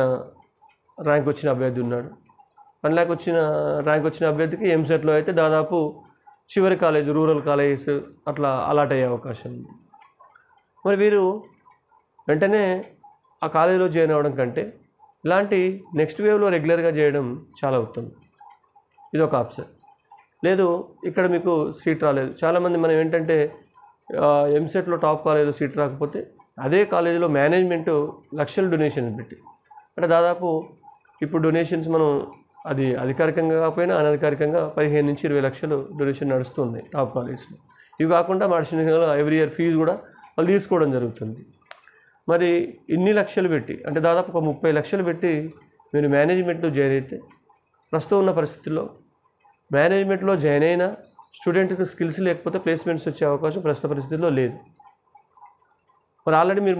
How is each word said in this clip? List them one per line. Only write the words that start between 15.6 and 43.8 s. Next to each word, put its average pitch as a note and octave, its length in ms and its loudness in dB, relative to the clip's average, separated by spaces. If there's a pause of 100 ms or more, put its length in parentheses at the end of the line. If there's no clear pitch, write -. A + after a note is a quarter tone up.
నెక్స్ట్ D#3 280 -2
వేవ్లో G#3 260 2
రెగ్యులర్గా E3+ 500 2
చేయడం C#3+ 280 2 (320)
చాలా C3+ 200 0
ఉత్తమం. A2+ 320 -6 (1040)
ఇది D#3 100 0
ఒక D3+ 120 0
ఆప్షన్. - 340 -6 (760)
లేదు, F#3+ 240 2 (380)
ఇక్కడ F#3 220 -2
మీకు F3 260 0 (200)
సీట్ D#3+ 320 -4
రాలేదు. C3+ 260 0 (100)
చాలామంది F3 380 0
మనం E3 240 2
ఏంటంటే, D#3+ 340 0 (880)
ఆ, - 20 4 (320)
ఎంసెట్‌లో F3 380 -2
టాప్ D#3 280 0
కాలేజీలో D3+ 340 2
సీట్ D3 200 -4
రాకపోతే C#3+ 420 -4 (400)
అదే D3 240 2
కాలేజీలో E3+ 440 0
మేనేజ్‌మెంట్ E3 640 2 (440)
లక్షలు E3+ 360 -2
డొనేషన్ D3+ 380 0 (100)
పెట్టి, - 180 -14 (560)
అంటే E3+ 160 -2
దాదాపు E3+ 400 2 (760)
ఇప్పుడు D#3 200 -2
డొనేషన్స్ D#3+ 460 0
మనం D#3+ 200 2 (580)
అది C3+ 280 -2
అధికారికంగా D#3+ 640 0
కాకపోయినా F3 380 0
అనధికారికంగా D3+ 680 0
పదిహేను D3+ 380 0
నుంచి C#3+ 200 -2
ఇరవై C#3+ 140 0
లక్షలు C3+ 360 -2 (220)
డొనేషన్ C#3 360 -2
నడుస్తుంది B2+ 460 -4 (120)
టాప్ C3+ 220 -2
కాలేజెస్లో. B2+ 420 -8 (440)
ఇవి D#3+ 100 2
కాకుండా F#3 360 2
మా F3+ 100 2
అడిషనల్గా D#3+ 640 2
every D3+ 180 2
year D3+ 180 2
ఫీజు E3 260 0
కూడా E3 120 2 (360)
వాళ్ళు E3 220 0
తీసుకోవడం F#3+ 400 2
జరుగుతుంది. A#2 480 -4 (880)
మరి F3 200 2 (400)
ఇన్ని F3+ 240 2
లక్షలు G3+ 360 0
పెట్టి, D3 260 -2 (120)